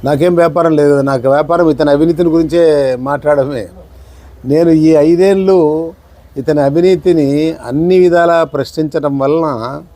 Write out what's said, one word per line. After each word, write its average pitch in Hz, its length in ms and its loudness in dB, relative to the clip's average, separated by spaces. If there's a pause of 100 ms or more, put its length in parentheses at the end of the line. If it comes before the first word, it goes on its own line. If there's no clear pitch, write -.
నాకేం 151 320 0
వ్యాపారం 165 400 0
లేదు 147 160 2
కదా, 139 100 2
నాకు 135 260 -2
వ్యాపారం 156 420 2
ఇతని 147 200 0
అవినీతిని 165 380 0
గురించే 156 680 0
మాట్లాడమే. 135 720 -2 (760)
నేను 156 260 2
ఈ 160 180 2
ఐదేళ్ళు 170 1040 2 (440)
ఇతని 147 240 -2
అవినీతిని 160 920 0
అన్ని 156 460 -2
విధాలా 170 460 2
ప్రశ్నించడం 143 760 -6
వలన 139 640 -4 (140)